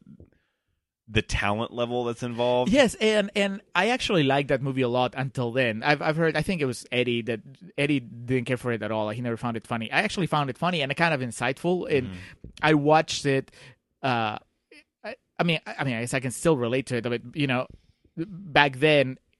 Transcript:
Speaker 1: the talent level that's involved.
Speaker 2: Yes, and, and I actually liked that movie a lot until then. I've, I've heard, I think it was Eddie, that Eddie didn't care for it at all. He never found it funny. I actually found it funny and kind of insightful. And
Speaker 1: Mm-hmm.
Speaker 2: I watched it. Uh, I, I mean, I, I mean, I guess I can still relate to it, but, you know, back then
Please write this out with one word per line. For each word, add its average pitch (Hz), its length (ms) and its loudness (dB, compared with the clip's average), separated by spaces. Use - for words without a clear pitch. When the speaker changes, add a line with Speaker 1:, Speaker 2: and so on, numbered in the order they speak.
Speaker 1:
the 107 100 4
talent 104 500 -2
level 120 320 -2
that's 117 180 -6
involved. 123 480 0
Speaker 2:
Yes, 247 240 4
and, 214 400 0
and 196 260 -2
I 185 140 0
actually 233 340 0
liked 135 280 2
that 135 120 0
movie 131 200 0
a 120 60 2
lot 123 280 0
until 127 340 -4
then. 117 320 0
I've, 147 180 2
I've 160 160 0
heard, 160 200 0
I 151 60 0
think 185 200 -2
it 135 40 2
was 123 260 -6
Eddie, 120 300 0
that 113 180 -4
Eddie 143 220 2
didn't 120 460 -2
care 127 120 -2
for 123 140 -4
it 113 140 -2
at 107 80 -4
all. 107 180 0
He 110 100 -6
never 120 160 -4
found 117 200 -4
it 107 100 -10
funny. 113 240 -4
I 143 120 2
actually 202 260 -2
found 147 220 0
it 120 60 -6
funny 170 260 0
and 135 140 -2
kind 165 160 2
of 135 80 0
insightful. 135 720 -2
And 131 140 2
Speaker 1:
Mm-hmm. 95 100 -10
Speaker 2:
I 156 120 6
watched 151 520 4
it. 135 240 0
Uh, 117 340 -2
I, 220 140 -12
I 175 60 0
mean, 165 240 2
I, - 140 -10
I 156 40 -2
mean, 131 120 -2
I 113 60 -4
guess 120 120 -4
I 131 60 0
can 127 100 -4
still 160 260 2
relate 123 300 0
to 123 120 -4
it, 110 40 -4
but, 120 200 -4
you 143 140 0
know, 127 180 0
back 151 600 2
then 139 420 4